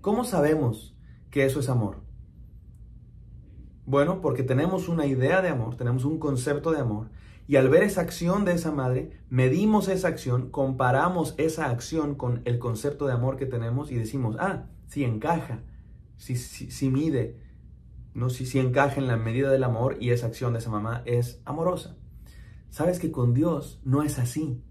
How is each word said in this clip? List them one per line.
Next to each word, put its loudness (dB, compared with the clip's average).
¿Cómo 0
sabemos 2
que 2
eso 2
es -2
amor? 0
Bueno, 2
porque 0
tenemos 0
una 0
idea 2
de 0
amor, -4
tenemos 0
un 0
concepto 0
de 0
amor. -4
Y 4
al 8
ver 8
esa 2
acción 0
de 2
esa 0
madre, -2
medimos 4
esa 2
acción, -2
comparamos 2
esa 0
acción -2
con -2
el 0
concepto -4
de 0
amor 0
que -4
tenemos -4
y -4
decimos, -2
"Ah, -4
sí -4
encaja, -2
sí, -6
sí, -10
sí -2
mide, 0
¿no? -2
Sí, -6
sí 0
encaja 4
en 0
la 2
medida 0
del 6
amor 0
y 0
esa 2
acción -2
de -4
esa -6
mamá -4
es -2
amorosa". -4
Sabes 0
que -2
con 2
Dios 0
no 4
es -2
así. -4